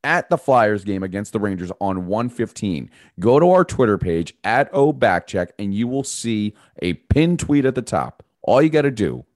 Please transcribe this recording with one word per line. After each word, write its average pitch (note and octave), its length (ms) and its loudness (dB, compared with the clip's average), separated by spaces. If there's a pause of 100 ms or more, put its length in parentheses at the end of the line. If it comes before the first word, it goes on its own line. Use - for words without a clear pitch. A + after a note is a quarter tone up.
at D#3+ 260 -2
the E3+ 100 2
Flyers G#2+ 460 2
game G2 180 -4
against G2 300 -8
the G#2+ 80 -2
Rangers F2+ 400 -6
on F#2+ 260 -4
one A2 220 -2
fifteen. G#2 640 -6 (280)
Go A#2+ 220 4
to F3 100 4
our F#3 140 4
Twitter A2+ 320 2
page E2+ 380 -2 (100)
at B2 300 2
O C#3+ 180 4
Backcheck, F#2+ 680 0
and G2 160 -4
you A#2 140 -2
will C3 160 -4
see G#2+ 500 -4 (280)
a F2+ 120 -2
pinned E3 440 0
tweet D3 260 2
at C3 100 0
the B2+ 80 -4
top. C#2+ 400 -4 (200)
All B2 180 4
you D#3+ 80 4
gotta D3 220 2
do D#2 340 -4 (120)